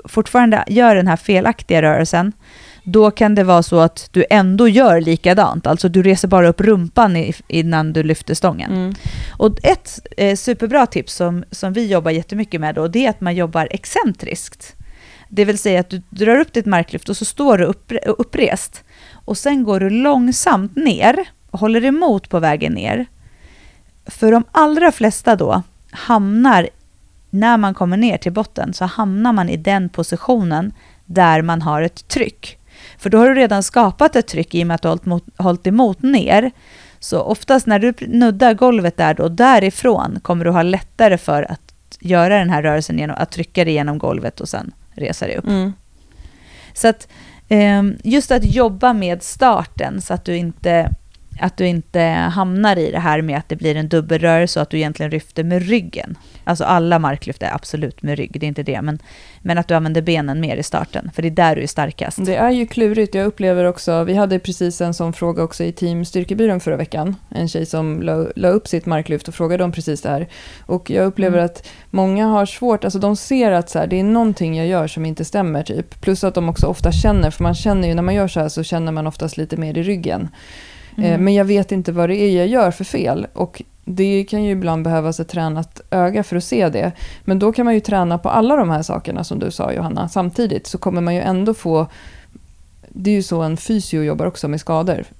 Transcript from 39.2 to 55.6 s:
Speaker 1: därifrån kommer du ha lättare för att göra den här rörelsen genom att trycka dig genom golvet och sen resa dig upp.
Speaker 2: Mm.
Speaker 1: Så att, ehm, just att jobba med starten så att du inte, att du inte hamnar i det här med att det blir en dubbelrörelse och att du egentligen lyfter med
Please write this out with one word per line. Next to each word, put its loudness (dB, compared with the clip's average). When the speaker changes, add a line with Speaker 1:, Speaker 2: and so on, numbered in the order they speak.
Speaker 1:
därifrån 2
kommer -2
du 2
ha 2
lättare 2
för -4
att -12
göra 2
den 0
här 0
rörelsen -2
genom -6
att -4
trycka -2
dig 0
genom -2
golvet -4
och -10
sen -8
resa -8
dig -6
upp. -8
Speaker 2:
Mm. -2
Speaker 1:
Så 0
att, 0
ehm, 4
just 2
att 2
jobba 2
med -4
starten 0
så -6
att -8
du -4
inte, -2
att -4
du 0
inte -2
hamnar 2
i 0
det -4
här 0
med -4
att -8
det -4
blir -2
en -4
dubbelrörelse 0
och 0
att -8
du -6
egentligen -6
lyfter -6
med -2